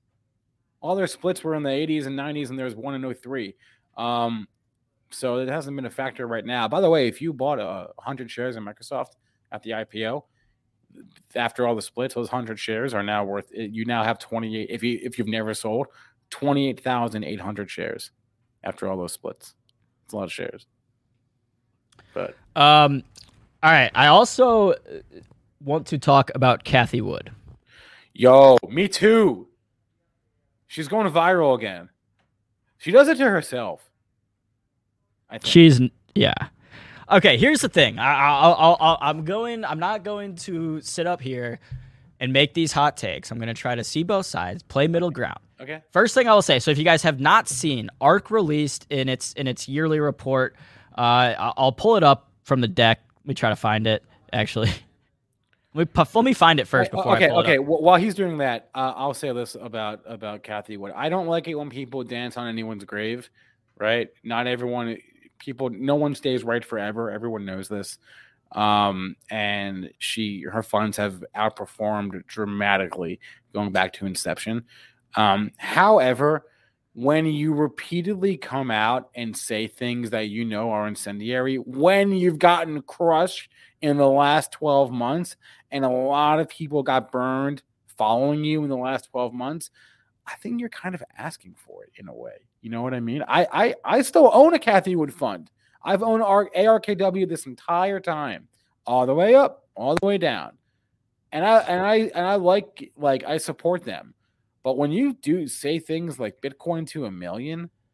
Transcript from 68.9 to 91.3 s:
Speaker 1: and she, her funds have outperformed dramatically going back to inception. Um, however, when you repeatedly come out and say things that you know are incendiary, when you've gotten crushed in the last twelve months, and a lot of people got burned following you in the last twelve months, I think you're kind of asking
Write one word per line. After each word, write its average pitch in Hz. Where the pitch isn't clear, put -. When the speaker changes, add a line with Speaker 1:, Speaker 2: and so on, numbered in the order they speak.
Speaker 1:
and 101
she, 104
her 98
funds 107
have 95
outperformed 104
dramatically 101
going 104
back 92
to -
inception. 107
Um, 104
however, 151
when 147
you 151
repeatedly 175
come 131
out 113
and 117
say 110
things 120
that 110
you 107
know 110
are 107
incendiary, 117
when 180
you've 180
gotten 165
crushed 165
in 147
the 139
last 143
twelve 139
months, 127
and 135
a 127
lot 143
of 160
people 147
got 131
burned 131
following 135
you 151
in 143
the 135
last 127
twelve 123
months, 135
I -
think 240
you're 233
kind 180
of -
asking 120